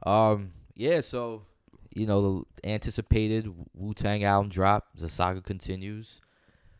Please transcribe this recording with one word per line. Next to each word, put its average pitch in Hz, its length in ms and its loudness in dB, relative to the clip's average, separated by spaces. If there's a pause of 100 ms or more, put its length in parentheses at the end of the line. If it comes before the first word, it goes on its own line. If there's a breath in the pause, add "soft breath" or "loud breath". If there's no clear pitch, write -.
Um, 104 460 4 (240)
yeah, 151 260 0
so, 117 400 -8 (520)
you 107 120 -2
know, 101 400 2 (160)
the - 80 -8
anticipated 110 840 0 (220)
Wu-Tang 104 500 -2
album 101 260 4
drop, 95 460 2
the 80 140 -8
saga 92 320 -2
continues. 95 800 -10 (580)